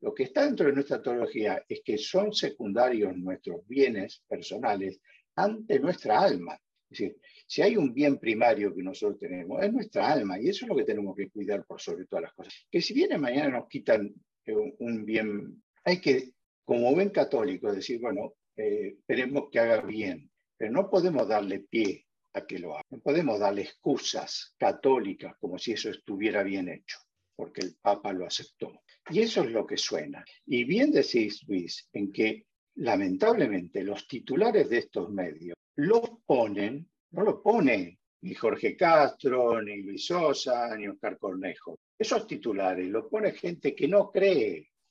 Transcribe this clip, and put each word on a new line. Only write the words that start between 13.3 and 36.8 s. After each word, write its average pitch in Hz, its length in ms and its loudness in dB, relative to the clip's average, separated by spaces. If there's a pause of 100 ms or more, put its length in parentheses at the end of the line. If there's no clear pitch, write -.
nos - 100 -14
quitan, 110 420 0 (340)
eh, 110 100 -4
un, 107 240 0
un 117 260 -6
bien, 107 560 -4 (220)
hay 180 180 2
que 135 300 2 (380)
como 123 240 4
buen 190 160 2
católico, 110 640 0
decir, 113 260 -4
bueno, 117 340 -4 (220)
eh, 104 440 -4
esperemos 127 520 -2
que 123 60 0
haga 117 240 4
bien, 101 480 -6 (260)
pero 107 160 -4
no 190 160 2
podemos 170 400 2
darle 101 340 0
pie 104 440 -2 (300)
a 98 100 -8
que 87 140 -10
lo 85 160 -10
haga. 78 160 -12
No - 80 -14
podemos 139 400 2
darle 101 240 0
excusas - 960 -4
católicas 107 800 0
como 90 180 -8
si 117 140 -6
eso 107 180 -4
estuviera 101 540 -2
bien 95 260 -4
hecho, - 300 -14 (360)
porque - 260 -10
el 90 200 -8
Papa 101 320 0
lo 87 140 -6
aceptó. - 560 -10 (260)
Y 175 120 2
eso 226 200 2
es 120 100 0
lo 107 140 0
que 104 120 -6
suena. 73 460 -4 (220)
Y 120 180 2
bien 233 280 4
decís, 113 560 2
Luis, 90 440 -6
en 101 200 -6
que 110 340 -2 (300)
lamentablemente 101 1080 0
los 98 240 -8
titulares 151 600 2
de 117 80 2
estos 95 320 -4
medios 85 460 -8 (200)
los 214 280 4 (200)
ponen, 113 640 0 (260)